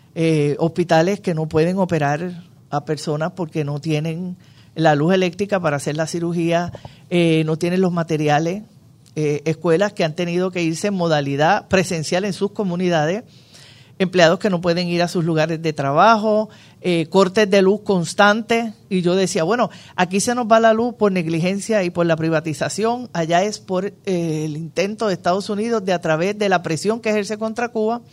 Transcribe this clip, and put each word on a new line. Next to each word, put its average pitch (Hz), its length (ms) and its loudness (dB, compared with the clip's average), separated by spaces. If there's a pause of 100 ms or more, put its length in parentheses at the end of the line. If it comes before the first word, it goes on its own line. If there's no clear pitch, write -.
(140)
Eh, 156 440 0
hospitales 170 600 2
que 185 120 -4
no 160 140 -2
pueden 160 320 0
operar 170 680 -2 (260)
a 143 140 -4
personas 156 520 -4
porque 160 260 -6
no 147 180 -6
tienen 160 560 -4 (380)
la 160 220 4
luz 160 180 2
eléctrica 190 460 0
para 151 160 0
hacer 143 200 -4
la 160 120 -2
cirugía, 170 640 -2 (360)
eh, 165 380 2
no 160 100 0
tienen 175 240 0
los 180 120 2
materiales, 160 720 0 (500)
eh, 151 300 -2
escuelas 170 480 2
que 202 100 -4
han 156 140 -2
tenido 180 340 -2
que 180 120 -4
irse 165 260 -2
en 202 60 0
modalidad 156 720 2
presencial 185 560 0
en 202 80 -4
sus 202 180 -4
comunidades, 175 720 -2 (800)
empleados 185 400 4
que 214 100 0
no 175 100 0
pueden 175 280 -2
ir 170 140 0
a 170 60 0
sus 170 160 -2
lugares 160 380 0
de 160 100 -2
trabajo, 208 760 2 (320)
eh, 170 300 0
cortes 220 380 4
de 196 140 6
luz 196 200 2
constantes. 208 880 0 (160)
Y 185 140 -2
yo 175 120 2
decía, 190 300 0
"Bueno, 214 260 0 (240)
aquí 185 240 0
se 240 160 -2
nos 247 120 -4
va 226 120 6
la 226 140 6
luz 233 220 0
por 208 180 2
negligencia 185 720 0
y 175 60 -2
por 170 160 0
la 160 100 2
privatización, 165 960 -2
allá 170 320 2
es 208 160 -4
por, 185 260 -4
eh, 202 80 -8 (120)
el 156 500 -2
intento 196 500 -4
de 190 80 0
Estados 185 340 -2
Unidos 214 360 -2
de, 185 80 0
a 175 80 0
través 175 360 0
de 208 120 -2
la 180 160 0
presión 196 360 -2
que 220 100 -4
ejerce 214 280 -4
contra 220 300 -6
Cuba, 233 320 -2 (120)